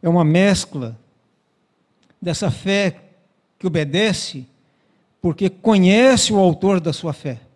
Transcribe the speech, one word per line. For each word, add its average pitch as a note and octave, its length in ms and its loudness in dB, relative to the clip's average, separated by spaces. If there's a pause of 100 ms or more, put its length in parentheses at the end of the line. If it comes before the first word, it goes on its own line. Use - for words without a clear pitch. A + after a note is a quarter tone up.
É F#3 80 -2
uma E3+ 160 4
mescla D#3 720 0 (1200)
dessa F3 300 -4
fé G3 600 -4 (480)
que - 80 -8
obedece, D#3 800 -4 (720)
porque F#3 300 -2
conhece G#3+ 800 2
o G#3 60 0
autor F#3 420 2
da E3 120 -4
sua D#3+ 200 -8
fé. B2 280 -10 (160)